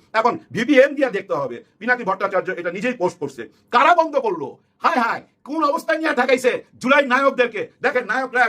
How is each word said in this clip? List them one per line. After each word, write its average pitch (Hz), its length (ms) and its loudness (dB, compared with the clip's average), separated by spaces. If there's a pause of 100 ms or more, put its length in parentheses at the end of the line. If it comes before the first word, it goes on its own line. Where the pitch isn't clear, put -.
(120)
এখন 226 260 0 (140)
ভিপিএন 254 420 4
দিয়া 269 160 0
দেখতে 190 240 -4
হবে। 131 220 -4 (220)
পিনাকি 240 260 -2
ভট্টাচার্য 190 460 -2
এটা 175 200 -6
নিজেই 208 220 -4
পোস্ট 180 260 -4
করছে। 127 240 -10 (280)
কারা 254 240 4
বন্ধ 320 200 2 (120)
করলো? 160 220 -4 (360)
হায় 294 200 2
হায়, 202 180 -4 (220)
কোন 302 200 -6
অবস্থায় 311 340 0
নিয়ে 311 220 -2
ঢাকাইছে 254 300 2 (320)
জুলাই 277 240 4
নায়কদেরকে? 247 560 0 (200)
দেখেন, 247 280 0
নায়করা 254 380 -2